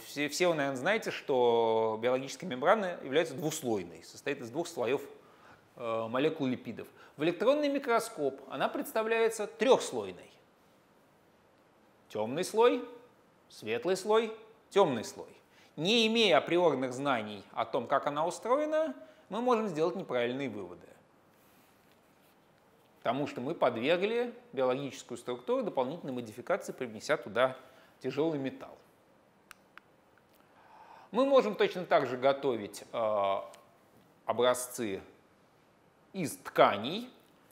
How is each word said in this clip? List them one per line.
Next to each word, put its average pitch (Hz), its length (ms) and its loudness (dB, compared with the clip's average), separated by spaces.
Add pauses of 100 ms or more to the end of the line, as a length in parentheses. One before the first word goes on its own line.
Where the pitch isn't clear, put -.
все, 143 240 -4
все 180 200 2
вы, 165 60 4
наверное, 139 220 -2
знаете, 190 340 -2
что 113 920 2
биологические 131 480 -2
мембраны 180 520 2
являются 147 300 0
двуслойной, 131 720 -4
состоит - 380 -8
из 117 80 -10
двух 156 180 -6
слоев, 123 320 -2 (760)
э, 113 340 -4
молекул 143 360 0
липидов. 117 400 -6 (300)
В 143 80 -4
электронный 262 460 2
микроскоп 233 680 -2 (120)
она 151 180 -2
представляется 226 800 0
трехслойной. 135 840 2 (1800)
Темный 120 340 -4
слой, 240 420 4 (600)
светлый 120 480 -2
слой, 220 400 0 (320)
темный 143 360 4
слой. - 300 -14 (420)
Не 220 320 4
имея 220 280 6
априорных 139 560 4
знаний 117 500 -4 (100)
о 120 120 -2
том, 120 220 -4
как 135 200 0
она 151 200 -2
устроена, 294 680 -2 (360)
мы 202 100 -4
можем 233 280 2
сделать 165 280 0
неправильные 127 540 -2
выводы. 90 360 -12 (2000)
Потому 131 280 -2
что - 140 -10
мы 139 140 -4
подвергли 175 800 0 (180)
биологическую 131 640 -2
структуру 240 460 -4
дополнительной 147 500 -4
модификации, 123 600 -6
привнеся 120 440 -4
туда 127 400 0 (440)
тяжелый 147 380 -2
металл. 135 380 -8 (2250)
Мы 254 160 4
можем 247 300 6
точно 180 280 0
так 156 220 4
же 123 100 -2
готовить, 127 720 0
э, 104 460 0 (880)
образцы 117 800 0 (1120)
из 175 240 -6
тканей. 143 720 2 (420)